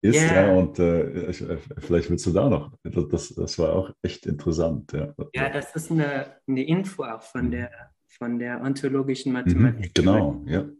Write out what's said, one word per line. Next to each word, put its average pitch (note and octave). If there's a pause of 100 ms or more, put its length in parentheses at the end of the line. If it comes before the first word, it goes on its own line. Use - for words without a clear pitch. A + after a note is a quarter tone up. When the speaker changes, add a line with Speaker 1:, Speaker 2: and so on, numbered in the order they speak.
Speaker 1:
ist, G#2+
Speaker 2:
Ja. D3+
Speaker 1:
ja, F#2+
und, F#2
äh, E2+
ich, F2+
äh, E2+ (220)
vielleicht E2+
willst E2+
du F2+
da C#3
noch, D#2 (120)
das, D2+
das, E2+
das -
war D#2+
auch F#2 (100)
echt -
interessant, D#2+
ja. D2+ (200)
Speaker 2:
Ja, C3+
das C#3+
ist D#3+
eine, C#3+ (100)
eine C3
Info E3+
auch A2+
von B2
Speaker 1:
Mhm. A#2+
Speaker 2:
der, A#2+ (160)
von A#2+
der B2
ontologischen C3+
Speaker 1:
Mhm, B2
Speaker 2:
Mathematik, G#2+
Speaker 1:
genau, F2+
ja. E2+ (180)